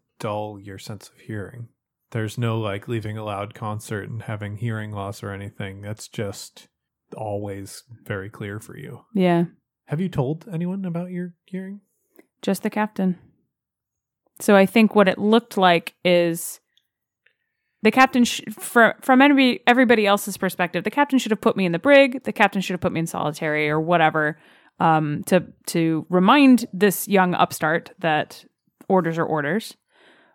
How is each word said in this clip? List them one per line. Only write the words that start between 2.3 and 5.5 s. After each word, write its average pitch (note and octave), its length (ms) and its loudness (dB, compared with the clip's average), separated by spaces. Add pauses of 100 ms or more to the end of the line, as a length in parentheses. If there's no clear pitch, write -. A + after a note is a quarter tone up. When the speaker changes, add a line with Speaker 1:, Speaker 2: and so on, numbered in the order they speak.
Speaker 1:
no, A2+ 200 -2
like, G#2 300 -6
leaving A2 300 -8
a A2 60 -10
loud G#2 300 -8
concert G#2+ 540 -10
and A2+ 140 -12
having G#2 340 -10
hearing A2 340 -8
loss G2+ 320 -12
or G2+ 100 -10
anything. G2 500 -14